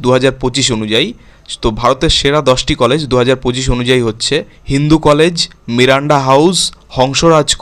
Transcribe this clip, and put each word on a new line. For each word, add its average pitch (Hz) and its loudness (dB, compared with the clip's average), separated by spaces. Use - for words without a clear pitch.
দু 123 -2
হাজার 131 0
পঁচিশ 127 -2
অনুযায়ী। 110 -2
তো 120 0
ভারতের 131 0
সেরা 143 0
দশটি 127 -2
কলেজ 127 0
দু 123 2
হাজার 127 0
পঁচিশ 127 -4
অনুযায়ী 123 0
হচ্ছে 110 -4
হিন্দু 147 2
কলেজ, 156 2
মিরান্ডা 135 2
হাউস, 160 4
হংসরাজ 147 2